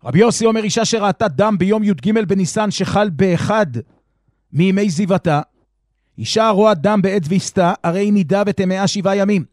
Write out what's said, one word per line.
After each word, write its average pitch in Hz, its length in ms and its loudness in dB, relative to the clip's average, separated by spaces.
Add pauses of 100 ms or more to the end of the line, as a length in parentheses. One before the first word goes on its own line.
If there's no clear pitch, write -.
רבי 123 160 0
יוסי 226 260 2
אומר, 226 180 0
אישה 214 220 -2
שראתה 208 420 -2
דם 202 320 0
ביום 208 240 0
י"ג 202 440 0
בניסן 196 440 -2
שחל 202 380 -2
באחד 190 560 0 (880)
מימי 190 360 2
זיבתה, 170 520 0 (760)
אישה 214 300 0
הרואה 214 260 4
דם 196 280 0
בעת 196 260 0
ויסתה, 185 460 0 (100)
הרי 175 160 -2
היא 208 140 0
נידה 196 320 2
וטמאה 190 420 -2
שבעה 196 280 -2
ימים. 196 380 0